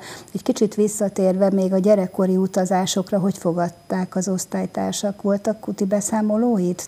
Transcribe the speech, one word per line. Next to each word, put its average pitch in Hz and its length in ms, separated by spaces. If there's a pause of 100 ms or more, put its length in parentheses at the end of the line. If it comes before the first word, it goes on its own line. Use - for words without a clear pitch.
(320)
Egy 185 100
kicsit 220 320
visszatérve 196 760
még 190 220
a 190 60
gyerekkori 185 580
utazásokra, 185 840
hogy 185 200
fogadták 175 800
az 185 120
osztálytársak? 190 920
Voltak 202 380
kuti 202 240
beszámolóid? 208 1040